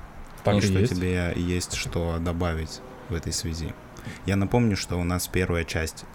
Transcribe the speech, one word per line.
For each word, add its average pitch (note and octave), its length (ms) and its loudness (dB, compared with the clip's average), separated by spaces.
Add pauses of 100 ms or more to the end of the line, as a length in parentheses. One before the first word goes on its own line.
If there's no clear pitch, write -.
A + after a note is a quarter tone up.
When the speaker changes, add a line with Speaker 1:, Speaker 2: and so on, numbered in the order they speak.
(420)
Speaker 1:
Так G#2+ 120 4
Speaker 2:
И - 20 6
Speaker 1:
и G2 40 4
Speaker 2:
что F#2+ 180 4
Speaker 1:
есть. G2+ 160 4
Speaker 2:
тебе F2+ 400 2
есть F2 400 0
что E2 420 0
добавить E2+ 640 0 (280)
в - 40 -4
этой E2 180 -2
связи? E2 420 -2 (520)
Я F#2+ 100 4
напомню, G2+ 420 4
что - 200 -2
у F2+ 60 0
нас F2 240 0
первая F2 380 2
часть - 480 -4